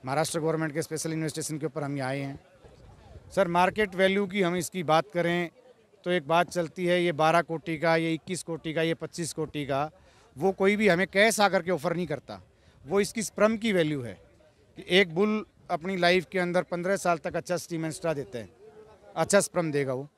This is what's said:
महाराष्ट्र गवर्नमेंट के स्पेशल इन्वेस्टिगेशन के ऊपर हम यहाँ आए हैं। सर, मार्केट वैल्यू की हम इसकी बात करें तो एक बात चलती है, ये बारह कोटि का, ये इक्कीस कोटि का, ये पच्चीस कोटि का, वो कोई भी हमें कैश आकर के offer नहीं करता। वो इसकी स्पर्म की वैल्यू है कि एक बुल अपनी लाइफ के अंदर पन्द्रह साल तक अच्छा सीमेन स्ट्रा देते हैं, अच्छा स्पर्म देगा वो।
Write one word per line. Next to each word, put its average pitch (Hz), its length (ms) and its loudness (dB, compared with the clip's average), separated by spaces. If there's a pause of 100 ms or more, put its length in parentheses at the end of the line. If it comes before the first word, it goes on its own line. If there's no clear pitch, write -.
महाराष्ट्र 151 360 -2
गवर्नमेंट 160 340 -2
के 160 80 -4
स्पेशल 160 320 -6
इन्वेस्टिगेशन 156 440 -6
के 143 80 -8
ऊपर 151 180 -6
हम 143 140 -6
यहाँ 131 120 -4
आए 139 100 -4
हैं। 139 200 -8 (960)
सर, 185 120 4
मार्केट 180 480 2
वैल्यू 190 320 4
की 196 140 -2
हम 175 140 2
इसकी 180 280 -4
बात 156 300 2
करें 170 360 0 (560)
तो 180 60 -2
एक 170 160 -2
बात 170 220 4
चलती 175 360 -4
है, 175 180 2
ये 175 80 0
बारह 160 300 4
कोटि 165 360 -6
का, 165 180 2
ये 165 180 0
इक्कीस 160 300 -8
कोटि 165 300 -8
का, 160 80 0
ये 165 120 0
पच्चीस 160 400 -8
कोटि 151 320 -6
का, 139 240 -2 (460)
वो 170 160 0
कोई 190 240 2
भी 214 120 2
हमें 180 200 4
कैश 214 320 4
आकर 190 220 4
के 170 100 -4
offer 165 240 -2
नहीं 175 120 -4
करता। 120 340 -10 (440)
वो 170 140 0
इसकी 208 240 -2
स्पर्म 214 340 2
की 214 160 -2
वैल्यू 151 280 0
है 110 120 -10 (640)
कि - 120 -16
एक 180 260 4
बुल 214 300 0 (240)
अपनी 180 280 -4
लाइफ 175 340 4
के 190 80 -2
अंदर 175 240 0
पन्द्रह 175 340 -2
साल 175 200 0
तक 165 180 -8
अच्छा 170 220 -4
सीमेन 160 340 -6
स्ट्रा 160 220 -4
देते 135 240 -8
हैं, 101 120 -10 (680)
अच्छा 165 240 2
स्पर्म 170 320 -2
देगा 139 220 -2
वो। 135 140 -8 (100)